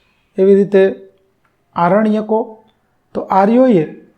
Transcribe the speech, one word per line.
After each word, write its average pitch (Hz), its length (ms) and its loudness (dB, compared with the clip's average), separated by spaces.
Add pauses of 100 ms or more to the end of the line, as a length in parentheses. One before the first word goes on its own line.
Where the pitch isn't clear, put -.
(380)
એવી 196 180 2
રીતે 196 540 0 (680)
આરણ્યકો, 214 840 -2 (560)
તો - 80 -8
આર્યોએ 202 760 0 (220)